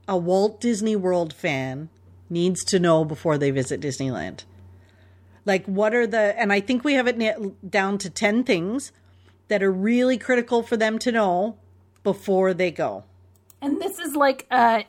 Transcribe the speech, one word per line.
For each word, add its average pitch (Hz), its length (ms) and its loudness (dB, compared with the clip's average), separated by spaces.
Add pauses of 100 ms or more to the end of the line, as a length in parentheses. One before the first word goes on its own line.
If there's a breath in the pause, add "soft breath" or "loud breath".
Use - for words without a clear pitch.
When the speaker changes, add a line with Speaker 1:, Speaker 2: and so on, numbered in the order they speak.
Speaker 1:
a 196 100 0
Walt 190 440 0
Disney 220 340 0
World 180 380 0
fan 135 560 -4 (400)
needs 175 360 -2
to 190 140 2
know 165 240 4
before 151 340 -2
they 139 140 0
visit 135 300 -4
Disneyland. 127 640 -6 (1000 soft breath)
Like, 190 200 0
what 208 280 0
are 240 140 2
the, 208 320 0
and 202 140 2
I 202 80 2
think 247 220 0
we 294 100 2
have 247 140 2
it 233 100 0
na-, 220 320 -2 (180)
down 196 320 0
to 185 100 -8
ten 214 340 0
things 214 480 -2 (560 soft breath)
that 202 140 0
are 196 100 2
really 240 460 2
critical 240 460 0
for 233 140 -2
them 220 220 0
to 247 120 -2
know 208 460 0 (460)
before 190 500 2
they 175 160 0
go. 127 340 -6 (580)
Speaker 2:
And 285 200 -2
this 370 160 -6
is, 311 180 -6
like, 277 360 2
a 233 380 4